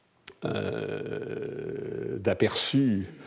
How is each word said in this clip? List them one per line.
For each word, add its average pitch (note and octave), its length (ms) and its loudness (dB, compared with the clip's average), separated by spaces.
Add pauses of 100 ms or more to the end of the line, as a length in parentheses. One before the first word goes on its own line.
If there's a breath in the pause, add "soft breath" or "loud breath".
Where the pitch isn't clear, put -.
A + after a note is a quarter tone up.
(440)
euh, - 1700 -4
d'aperçus, G#2 880 4 (200 loud breath)